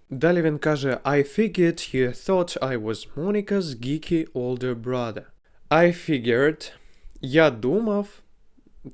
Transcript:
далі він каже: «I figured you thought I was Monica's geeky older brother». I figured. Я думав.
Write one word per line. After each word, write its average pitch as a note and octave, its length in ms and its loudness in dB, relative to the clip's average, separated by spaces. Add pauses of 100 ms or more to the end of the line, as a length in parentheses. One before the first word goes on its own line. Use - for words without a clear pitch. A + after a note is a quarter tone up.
далі E3 320 2
він D#3 160 2
каже: C#3 460 0
«I C#3+ 360 0
figured E3+ 560 0
you B2+ 340 -2
thought F3+ 300 2
I B2+ 240 -2
was G#2+ 320 -6
Monica's G3+ 460 -2
geeky D3+ 720 -4
older B2 520 -4
brother». A#2+ 400 -4 (460)
I E3+ 400 4
figured. C3 600 2 (500)
Я C#3+ 300 4
думав. G3+ 560 -2 (880)